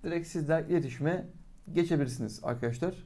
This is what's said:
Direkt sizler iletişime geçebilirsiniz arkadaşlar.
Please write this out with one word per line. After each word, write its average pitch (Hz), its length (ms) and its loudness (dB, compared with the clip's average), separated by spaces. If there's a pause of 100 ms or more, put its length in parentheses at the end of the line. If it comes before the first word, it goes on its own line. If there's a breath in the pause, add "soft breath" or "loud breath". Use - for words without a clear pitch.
Direkt 165 240 -2
sizler 160 360 2
iletişime 156 640 0 (460)
geçebilirsiniz 143 680 2
arkadaşlar. 123 520 0 (100)